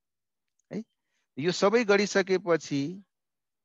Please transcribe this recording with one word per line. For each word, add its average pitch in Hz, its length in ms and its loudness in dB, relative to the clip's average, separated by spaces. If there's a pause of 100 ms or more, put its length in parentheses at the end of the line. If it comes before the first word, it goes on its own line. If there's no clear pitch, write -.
(720)
है। 214 100 -8 (560)
यो 165 120 -2
सबै 208 320 2
गरिसकेपछि 185 1200 0 (600)